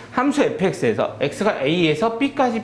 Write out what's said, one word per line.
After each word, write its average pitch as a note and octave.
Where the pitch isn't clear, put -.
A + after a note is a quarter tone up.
함수 C4+
에프엑스에서 D3
X가 D#3
A에서 E3+
B까지 A#3+